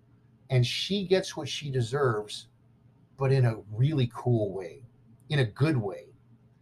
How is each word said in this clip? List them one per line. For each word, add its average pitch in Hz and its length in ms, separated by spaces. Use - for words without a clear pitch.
And 123 160
she 196 400
gets 185 300
what 151 120
she 143 220
deserves, 123 800
but 135 140
in 131 140
a 110 120
really 131 440
cool 107 380
way, 87 300
in 147 100
a 123 60
good 139 320
way. 95 300